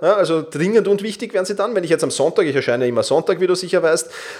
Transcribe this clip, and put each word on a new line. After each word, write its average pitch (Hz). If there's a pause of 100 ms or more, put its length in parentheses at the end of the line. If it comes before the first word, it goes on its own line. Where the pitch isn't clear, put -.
Ja? 175
Also 165
dringend 180
und 202
wichtig 220
werden 190
sie 208
dann. 208
Wenn 190
ich 170
jetzt 156
am 139
Sonntag, 165
ich 143
erscheine 127
immer 120
Sonntag, 160
wie 185
du 180
sicher 180
weißt, 165 (300)